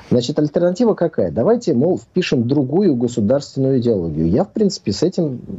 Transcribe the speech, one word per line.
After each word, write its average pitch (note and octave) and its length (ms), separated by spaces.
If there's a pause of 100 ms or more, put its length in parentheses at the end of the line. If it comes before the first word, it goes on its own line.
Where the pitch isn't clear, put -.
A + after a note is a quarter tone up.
Значит, B2 300
альтернатива F3+ 540
какая? A#2 380
Давайте, F3 420
мол, D3+ 240
впишем D3 500
другую D3 480
государственную B2+ 840
идеологию. E2 500
Я, C#3 160
в - 80
принципе, F#3+ 400
с - 100
этим D#3 380 (180)